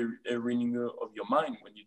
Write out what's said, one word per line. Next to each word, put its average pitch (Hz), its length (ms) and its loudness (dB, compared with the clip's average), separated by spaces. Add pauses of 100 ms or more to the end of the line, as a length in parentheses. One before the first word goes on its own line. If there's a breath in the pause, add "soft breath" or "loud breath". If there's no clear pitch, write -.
a, - 20 2 (300)
a - 40 2
renewal 120 560 0 (100)
of 110 100 -4
your 107 140 -6
mind 135 340 2
when 101 120 -20
you 104 120 -20